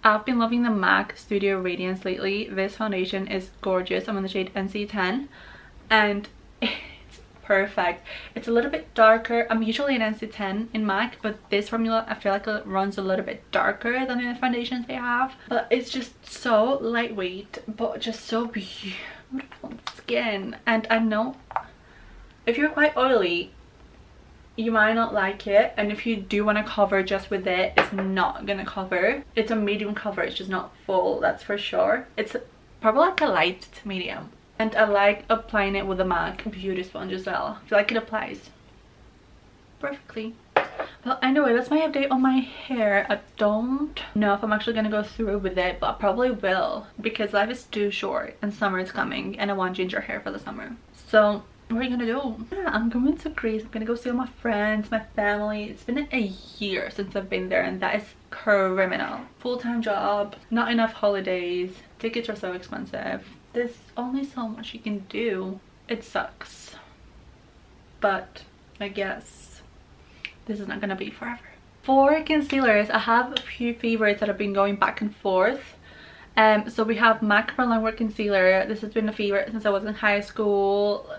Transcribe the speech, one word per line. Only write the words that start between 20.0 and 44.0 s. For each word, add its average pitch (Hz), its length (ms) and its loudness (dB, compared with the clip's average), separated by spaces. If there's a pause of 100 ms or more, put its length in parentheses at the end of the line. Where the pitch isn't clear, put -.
And 220 240 2
I 226 80 4
know 226 380 2 (1120)
if 233 100 0
you're 294 120 2
quite 302 280 2
oily, 196 540 2 (1080)
you 226 140 0
might 220 220 4
not 226 200 2
like 202 340 -2
it, 202 300 6
and 208 140 0
if 208 140 -6
you 226 120 0
do 202 260 0
wanna 214 200 2
cover 196 380 2
just 190 280 -2
with 185 180 -2
it, 185 300 0
it's - 160 2
not 190 520 -2
gonna 196 200 -4
cover. 190 580 -2 (120)
It's 220 140 0
a 226 60 0
medium 208 400 -2
cover, 196 280 -4
it's - 120 -4
just 190 140 -8
not 175 260 -4 (100)
full, 190 340 2
that's 156 220 0
for 202 160 -4
sure. 208 500 2 (100)
It's 214 180 -4 (460)
probably, 226 200 4
like, 370 200 4
a 302 60 4
light 185 460 2
to - 140 -14
medium. 185 420 -6 (300)
And 220 160 0
I 220 80 6
like 202 460 4
applying 208 460 0
it 196 120 -2
with 185 140 -2
a 185 40 4
mac 170 460 -2
Beauty 185 320 -4
Sponge 190 300 -8
as 185 120 -8
well. 190 380 -4
I - 40 -20
feel 214 100 4
like 208 140 4
it 233 60 0
applies - 520 -6 (1300)
perfectly. 226 560 -8 (720)
Well, 240 180 -2
anyway, 262 300 4
that's 247 180 0
my 302 80 4
update 285 320 0
on 254 100 2
my 262 180 4
hair. 214 720 0
I 208 100 0 (180)
don't 247 600 0 (140)